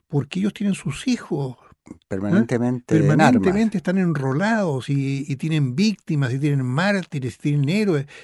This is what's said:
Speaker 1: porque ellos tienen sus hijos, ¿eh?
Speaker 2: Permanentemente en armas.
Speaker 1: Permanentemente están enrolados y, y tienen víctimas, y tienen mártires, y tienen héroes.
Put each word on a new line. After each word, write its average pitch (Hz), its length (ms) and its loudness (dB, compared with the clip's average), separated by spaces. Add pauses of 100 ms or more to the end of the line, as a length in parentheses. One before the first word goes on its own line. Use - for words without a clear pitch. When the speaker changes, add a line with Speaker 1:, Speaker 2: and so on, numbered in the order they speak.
Speaker 1:
porque 143 320 -4
ellos 196 140 -2
tienen 202 200 -2
sus - 340 -8
hijos, 147 500 -4
¿eh? - 40 -20 (460)
Speaker 2:
Permanentemente 117 920 0
en 160 60 4
armas. 147 140 4
Speaker 1:
Permanentemente 180 600 4
están 185 220 0
enrolados 160 880 0
y, 139 380 -2
y 143 80 -4
tienen 151 400 -2
víctimas, 156 580 0
y 135 60 -2
tienen 143 260 0
mártires, 151 680 -2
y - 20 -20
tienen 147 320 0
héroes. 180 380 0 (160)